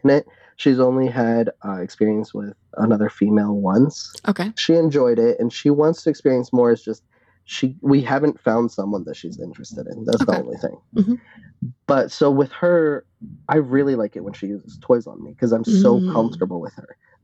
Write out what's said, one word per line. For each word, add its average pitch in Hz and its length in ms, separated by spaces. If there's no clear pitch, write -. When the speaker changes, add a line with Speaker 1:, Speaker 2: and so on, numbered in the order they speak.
Speaker 1:
in 135 60
it. 139 160
She's 131 240
only 131 280
had, 117 440
uh, 101 120
experience 107 580
with 104 220
another 156 300
female 208 480
once. 113 560
Speaker 2:
Okay. 196 300
Speaker 1:
She - 160
enjoyed 139 460
it, 117 200
and 117 140
she - 160
wants 151 340
to 165 60
experience 131 420
more. 120 200
It's 113 120
just 113 200
she, 131 360
we 139 200
haven't 135 380
found 117 320
someone 98 320
that 78 120
she's 87 240
interested - 460
in. - 200
That's - 200
the - 60
Speaker 2:
Okay. - 100
Speaker 1:
only 62 160
thing. - 200
Speaker 2:
Mm-hmm. 208 180
Speaker 1:
But 135 260
so 143 200
with 139 220
her, 165 520
I 151 100
really 139 380
like 107 200
it 90 80
when 98 100
she 98 140
uses - 340
toys 120 240
on - 180
me 73 160
'cause 117 120
I'm 113 120
so 196 360
Speaker 2:
Mm. 185 120
Speaker 1:
comfortable 95 500
with - 140
her. - 220